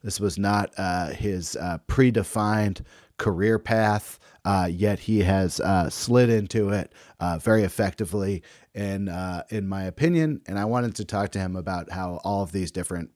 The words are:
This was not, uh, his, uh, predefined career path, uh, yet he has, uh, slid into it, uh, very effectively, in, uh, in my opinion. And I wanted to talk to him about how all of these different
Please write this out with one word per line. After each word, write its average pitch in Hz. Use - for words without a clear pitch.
This 101
was 98
not, 101
uh, 90
his, 92
uh, 85
predefined 107
career 104
path, 107
uh, 95
yet 95
he 110
has, 92
uh, 92
slid 120
into 107
it, 101
uh, 87
very 110
effectively, 98
in, 98
uh, 90
in 104
my 95
opinion. 156
And 98
I 104
wanted 120
to 101
talk 92
to 101
him 92
about 90
how 90
all 98
of 82
these 92
different 87